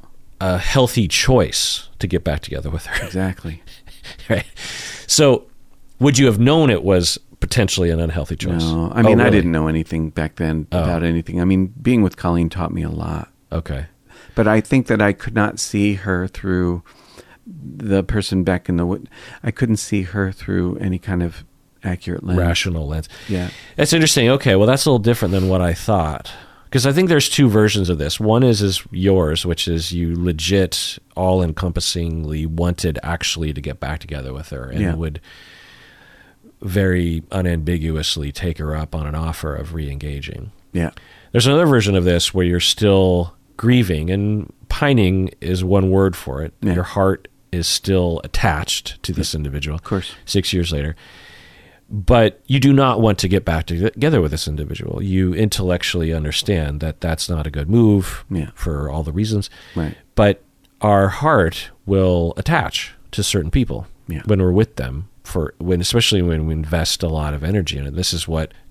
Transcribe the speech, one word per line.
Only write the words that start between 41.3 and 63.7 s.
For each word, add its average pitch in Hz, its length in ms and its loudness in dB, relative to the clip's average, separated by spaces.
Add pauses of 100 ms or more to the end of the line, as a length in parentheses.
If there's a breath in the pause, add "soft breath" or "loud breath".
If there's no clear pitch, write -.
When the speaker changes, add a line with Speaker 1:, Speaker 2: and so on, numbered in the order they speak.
Speaker 1:
There's 117 160 4
another 156 180 4
version 107 300 4
of 90 80 4
this 87 300 2
where 92 120 2
you're 87 140 2
still 92 760 2 (220)
grieving, 92 520 2
and 101 420 -2 (180)
pining 95 600 2 (100)
is 92 220 -2
one 95 260 4
word 95 260 4
for 67 260 -8
it. 80 200 -8
Speaker 2:
Yeah. 95 120 0
Speaker 1:
Your 90 100 0
heart 95 440 0 (240)
is - 160 -4
still 87 560 0
attached - 800 -2
to 90 100 -6
this 87 200 -4
Speaker 2:
Yeah. 80 60 -4
Speaker 1:
individual 73 360 -6
Speaker 2:
Of 80 80 -10
course. - 280 -4 (140)
Speaker 1:
six - 280 0
years 87 180 0
later. 76 240 -4 (920 loud breath)
But 107 580 2
you 131 120 2
do 139 140 6
not 127 260 4
want 110 200 4
to 95 80 -2
get 95 180 2
back 80 220 -2
to-, 85 240 -2
together 143 280 2
with 76 120 0
this 78 160 -6
individual. - 560 -8
You 92 300 0
intellectually 90 800 0
understand 76 640 -2
that 78 200 -6
that's 82 300 -4
not 76 160 -4
a 78 60 -8
good 73 180 -4
move 104 600 4
Speaker 2:
Yeah. 82 260 -4
Speaker 1:
for 73 340 -4
all 76 140 -4
the 76 100 -8
reasons. 107 360 -2 (260 loud breath)
Speaker 2:
Right. 78 200 -4 (200 loud breath)
Speaker 1:
But 104 260 4 (400)
our 101 280 4
heart 110 600 0 (160)
will 92 520 2
attach - 560 -2 (180)
to 104 120 -4
certain 90 280 -2
people 113 360 0 (200)